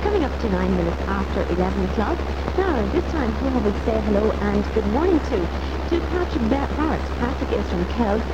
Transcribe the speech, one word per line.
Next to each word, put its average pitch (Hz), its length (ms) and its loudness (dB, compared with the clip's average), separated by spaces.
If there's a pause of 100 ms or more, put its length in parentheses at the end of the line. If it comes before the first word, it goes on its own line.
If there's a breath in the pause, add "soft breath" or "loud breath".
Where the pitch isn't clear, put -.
Coming 403 200 2
up - 140 -2
to 226 120 0
nine 185 280 2
minutes 170 300 0
after 196 420 0
eleven 180 340 0
o'clock. 214 360 0 (400)
Now, 311 260 2
this 302 260 0
time, 254 220 0
who 262 160 0
have 247 160 0
we 202 80 2
say 220 280 0
hello 208 380 2
and 202 360 0
good 208 100 2
morning 302 360 2
to? - 260 0 (400 loud breath)
To - 140 0
Patrick - 460 -2
Ba-, 269 300 0
Barrett. 294 240 0 (160)
Patrick - 360 -2
is 202 180 0
from 180 160 0
Kells. 226 360 0 (100)